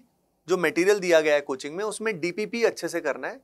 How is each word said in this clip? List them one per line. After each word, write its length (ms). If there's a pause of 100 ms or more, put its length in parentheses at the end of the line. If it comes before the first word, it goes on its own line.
(480)
जो 80
मटेरियल 440
दिया 200
गया 140
है 60
कोचिंग 360
में, 80
उसमें 360
डीपीपी 440
अच्छे 240
से 120
करना 280
है 160